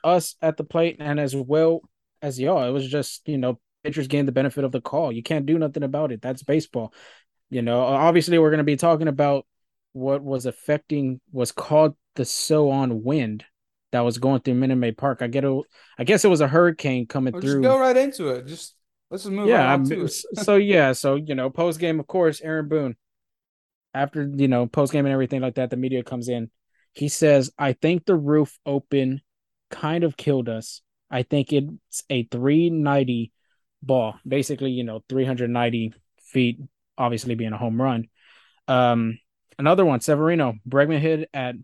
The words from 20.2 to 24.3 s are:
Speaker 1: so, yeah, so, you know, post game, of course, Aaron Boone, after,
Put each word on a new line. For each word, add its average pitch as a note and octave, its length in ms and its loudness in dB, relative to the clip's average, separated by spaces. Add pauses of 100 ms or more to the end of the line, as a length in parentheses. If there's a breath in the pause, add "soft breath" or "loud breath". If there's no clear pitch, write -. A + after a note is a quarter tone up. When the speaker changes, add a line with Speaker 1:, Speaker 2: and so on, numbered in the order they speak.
Speaker 1:
so, G#3 220 2
yeah, F3+ 380 4
so, C#3 200 0
you D3+ 220 -4
know, C3 160 -4
post E3 280 -2
game, E3 200 0
of C#3 80 -8
course, E3 340 0
Aaron D#3 260 -4
Boone, C#3+ 280 -2 (960)
after, C#3+ 420 -4